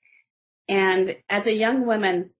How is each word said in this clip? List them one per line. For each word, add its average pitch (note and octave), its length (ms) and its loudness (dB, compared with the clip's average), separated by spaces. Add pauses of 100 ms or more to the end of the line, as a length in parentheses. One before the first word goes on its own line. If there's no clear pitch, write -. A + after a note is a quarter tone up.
(680)
And F#3+ 480 2 (140)
as G#3 180 -2
a A3 60 2
young A#3 320 0
woman, F#3+ 540 -2